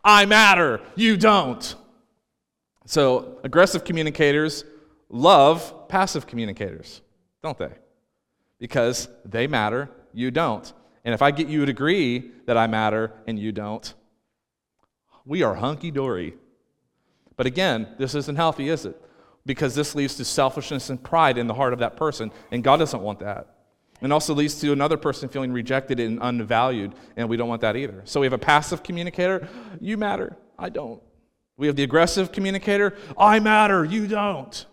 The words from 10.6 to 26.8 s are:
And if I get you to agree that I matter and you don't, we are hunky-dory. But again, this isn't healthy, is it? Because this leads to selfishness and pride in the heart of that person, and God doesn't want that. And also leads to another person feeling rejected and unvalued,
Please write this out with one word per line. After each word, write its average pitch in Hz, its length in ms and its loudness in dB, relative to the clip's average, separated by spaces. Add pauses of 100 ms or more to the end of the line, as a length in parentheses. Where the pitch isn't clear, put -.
And 117 100 -2
if 110 80 0
I 143 80 6
get 147 180 -4
you 151 160 0
to 139 60 0
agree 131 600 -2 (160)
that 117 100 0
I 113 100 4
matter 110 460 -2 (140)
and 113 120 -6
you 107 140 -6
don't, 107 400 -12 (1300)
we 156 180 -2
are 110 120 2
hunky-dory. 135 800 -4 (1000)
But 127 100 -2
again, 127 420 -2 (100)
this 131 160 -4
isn't 143 220 -6
healthy, 156 320 0
is 160 180 -4
it? - 140 -12 (440)
Because 135 300 -2
this 147 200 -2
leads 139 220 -2
to 120 80 -10
selfishness 135 640 -2
and 131 140 -10
pride 151 360 2
in 120 80 -2
the 110 80 -4
heart 127 180 0
of 120 80 -4
that 113 160 -2
person, 139 360 -4 (180)
and 120 140 -4
God 139 140 6
doesn't 135 220 -2
want 101 200 -8
that. 101 260 -10 (540)
And 135 120 -2
also 151 220 0
leads 147 260 -2
to 147 120 0
another 143 240 0
person 139 320 -6
feeling 131 240 -6
rejected 127 480 -4
and 113 200 -2
unvalued, 117 720 -2 (240)